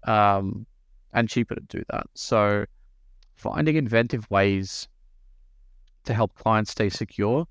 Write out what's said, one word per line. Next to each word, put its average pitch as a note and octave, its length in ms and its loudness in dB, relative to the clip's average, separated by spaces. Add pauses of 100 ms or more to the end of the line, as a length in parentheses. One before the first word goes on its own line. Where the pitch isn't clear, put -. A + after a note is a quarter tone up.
um, G2+ 600 2 (480)
and A#2 160 0
cheaper - 280 -2
to - 60 -10
do - 280 -10
that. - 240 -6
So G#2 520 0 (680)
finding D#3 420 0
inventive A#2 540 0
ways G2 560 0 (1160)
to A#2+ 100 -4
help G#2+ 220 0
clients G#2+ 340 0
stay G#2 180 -2
secure A2 640 -2